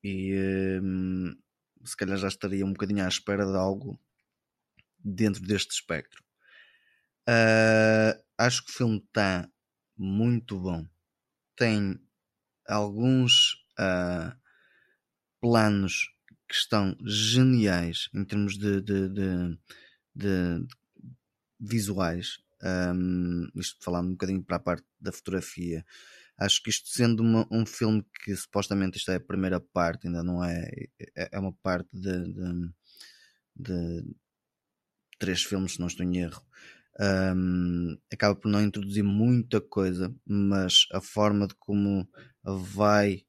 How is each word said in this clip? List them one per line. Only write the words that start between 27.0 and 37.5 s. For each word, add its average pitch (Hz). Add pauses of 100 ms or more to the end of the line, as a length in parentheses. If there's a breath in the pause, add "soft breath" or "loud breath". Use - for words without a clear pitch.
uma, 113
um 113
filme 110 (200)
que 98
supostamente 95
isto -
é 92
a 87
primeira 92
parte, 87
ainda 85
não 90
é, 85 (460)
é, 92
é 98
uma 95
parte 90
de, 90
de, 87 (840 loud breath)
de 85 (1000)
três 92
filmes, 95
se -
não 87
estou 90
em 90
erro. 85 (560 loud breath)
Ahm, 90 (140)